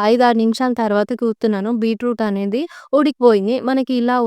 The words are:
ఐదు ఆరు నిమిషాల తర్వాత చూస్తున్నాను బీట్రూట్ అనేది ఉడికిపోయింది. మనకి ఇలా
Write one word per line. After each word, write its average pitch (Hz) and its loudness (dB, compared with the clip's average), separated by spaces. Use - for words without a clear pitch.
ఐదు 240 4
ఆరు 240 4
నిమిషాల 226 0
తర్వాత 208 -2
చూస్తున్నాను 220 -2
బీట్రూట్ 226 -2
అనేది 202 -4
ఉడికిపోయింది. 240 2
మనకి 262 -2
ఇలా 240 0